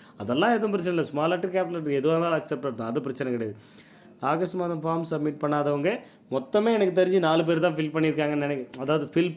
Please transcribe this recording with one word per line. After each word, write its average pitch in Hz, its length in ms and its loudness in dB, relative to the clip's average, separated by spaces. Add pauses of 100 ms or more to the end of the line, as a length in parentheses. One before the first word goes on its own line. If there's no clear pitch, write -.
(160)
அதெல்லாம் 131 340 0
எதுவும் 220 200 0
பிரச்சனை 180 280 0
இல்லை. 147 140 -2
ஸ்மால் 147 160 0
லெட்டர், 180 220 -2
கேபிட்டல் 180 200 0
லெட்டர் 160 220 -4
எதுவாக 147 260 2
இருந்தாலும் 165 280 0
அக்செப்ட் 135 280 -4
தான், 113 140 -6
அது 120 120 -2
பிரச்சனை 127 320 -4
கிடையாது. 113 260 -4 (640)
ஆகஸ்ட் 165 340 0
மாதம் 175 280 -4
ஃபார்ம் 165 280 -2
சப்மிட் 151 300 -2
பண்ணாதவங்க 147 600 0 (300)
மொத்தமே 214 420 2
எனக்கு 185 320 4
தெரிஞ்சு 185 140 4
நாலு 165 260 4
பேர் 165 140 2
தான் 165 160 2
ஃபில் 151 180 -2
பண்ணியிருக்காங்கன்னு 151 440 2
நினைக்கிறேன். 143 420 -4
அதாவது 147 420 0
ஃபில் 175 160 0